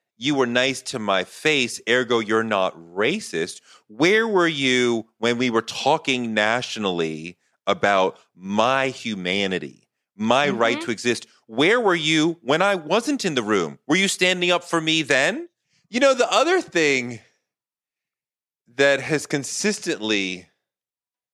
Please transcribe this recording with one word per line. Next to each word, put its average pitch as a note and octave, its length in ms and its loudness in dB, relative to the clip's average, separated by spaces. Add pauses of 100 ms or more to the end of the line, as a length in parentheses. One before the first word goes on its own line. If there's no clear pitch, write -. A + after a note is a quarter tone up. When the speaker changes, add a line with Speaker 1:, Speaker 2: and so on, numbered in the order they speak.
(220)
Speaker 1:
you C#3+ 120 0
were C3 120 2
nice B2 360 0
to - 160 -10
my G2 260 0
face, C#3+ 640 -2
ergo A#2+ 300 2
you're A2 240 0
not G2 340 0
racist. F2+ 840 -4 (260)
Where F#3+ 400 2
were F3+ 180 2
you B2+ 600 0 (100)
when A#2+ 220 0
we B2+ 100 0
were A2+ 140 2
talking B2+ 720 -2
nationally F#2 1040 -2 (280)
about G2 520 2 (180)
my A2 520 0
humanity, F#2 1000 -4 (280)
my A#2+ 320 2
Speaker 2:
Mm-hmm. B2 100 -2
Speaker 1:
right A#2 240 2
to B2 80 -6
exist? A#2 360 -2 (200)
Where D#3+ 340 2
were G3 140 2
you D#3+ 480 0
when C#3+ 180 2
I G3+ 140 2
wasn't G#3 500 -2
in E3 100 -2
the B2 80 0
room? F#2 440 0
Were D3+ 100 2
you F#3+ 120 2
standing F3+ 420 0
up F3 120 2
for - 160 -2
me D#3+ 220 0
then? D#3 480 0 (400)
You A#3 120 -4
know, C#4 120 6
the A#3+ 180 2
other D#4+ 300 2
thing C3 600 0 (1600)
that C#3 240 4
has C#3 240 -2
consistently G#2+ 1300 -4 (840)